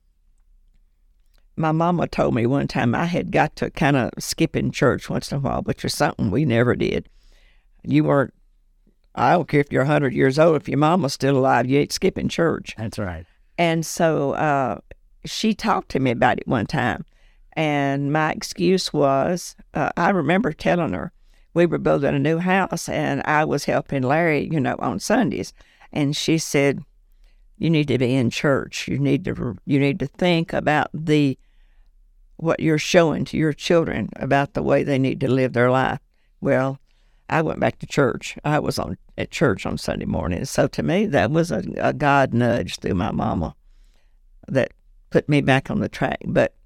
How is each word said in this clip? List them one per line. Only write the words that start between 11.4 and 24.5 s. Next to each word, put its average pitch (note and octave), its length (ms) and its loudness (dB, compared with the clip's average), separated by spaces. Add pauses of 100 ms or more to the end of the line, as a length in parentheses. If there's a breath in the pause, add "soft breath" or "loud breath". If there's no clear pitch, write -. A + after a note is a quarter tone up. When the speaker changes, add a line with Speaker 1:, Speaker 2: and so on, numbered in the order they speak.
Speaker 1:
you C3+ 120 2
ain't - 140 0
skipping - 360 -2
church. - 480 -2
Speaker 2:
That's A2 220 -8
right. F2 280 -8 (320)
Speaker 1:
And E3 260 0
so, D3 480 0
uh, C#3 460 -2 (460)
she - 300 -2
talked F#3+ 360 -2
to - 80 -4
me C3 120 2
about A#2+ 280 2
it - 80 -10
one A#2 200 0
time. A#2+ 380 -2 (500)
And C#3+ 580 0
my D#3 180 0
excuse - 600 -2
was, C#3+ 640 0 (180)
uh, - 220 0
I E3+ 140 2
remember F#3 420 2
telling D#3+ 400 0
her F2+ 180 -8 (440)
we E3+ 100 6
were D#3+ 140 0
building C#3+ 360 2
a C#3+ 40 0
new D#3 200 2
house F3+ 500 0
and C#3 360 -2
I D3+ 220 2
was D3 180 -2
helping - 380 -2
Larry, D3+ 500 0